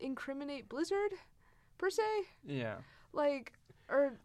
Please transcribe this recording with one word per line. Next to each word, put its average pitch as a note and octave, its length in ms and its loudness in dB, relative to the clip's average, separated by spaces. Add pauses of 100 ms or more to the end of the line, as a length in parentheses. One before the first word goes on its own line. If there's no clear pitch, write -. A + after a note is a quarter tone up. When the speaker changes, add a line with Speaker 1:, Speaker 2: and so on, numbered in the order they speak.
Speaker 1:
incriminate C4+ 680 -6
Blizzard, G4 440 0 (640)
per F#4+ 120 2
se. G#4+ 120 2 (420)
Speaker 2:
Yeah. A#2+ 320 -2 (360)
Speaker 1:
Like, C#4+ 400 2 (360)
or C4+ 360 4